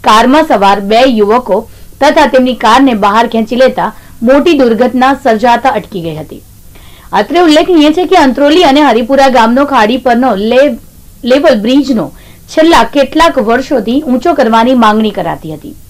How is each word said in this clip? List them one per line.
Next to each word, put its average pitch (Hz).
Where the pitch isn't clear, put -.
કારમાં 254
સવાર 202
બે 208
યુવકો 214
તથા 302
તેમની 254
કારને 254
બહાર 208
ખેંચી 226
લેતા 240
મોટી 269
દુર્ઘટના 247
સર્જાતા 240
અટકી 190
ગઈ 160
હતી. -
અત્રે 214
ઉલ્લેખનીય 320
છે 349
કે 370
અંત્રોલી 285
અને 277
હરિપુરા 269
ગામનો 247
ખાડી 254
પરનો 247
લે-, 240
લેવલ 269
બ્રિજનો 240
છેલ્લા 320
કેટલાક 311
વર્ષોથી 233
ઊંચો 311
કરવાની 226
માંગણી 220
કરાતી 156
હતી 151